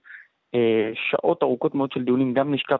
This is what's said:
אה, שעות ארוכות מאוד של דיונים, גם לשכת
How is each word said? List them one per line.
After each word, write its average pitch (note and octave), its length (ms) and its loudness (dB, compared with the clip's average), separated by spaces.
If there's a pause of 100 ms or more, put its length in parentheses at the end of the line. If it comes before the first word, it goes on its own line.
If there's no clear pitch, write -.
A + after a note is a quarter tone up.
(560)
אה, A2+ 400 2
שעות - 480 0
ארוכות C3 320 0
מאוד C3+ 160 0
של C3 140 -4
דיונים, B2+ 280 2
גם C#3 200 0
לשכת C3+ 260 -2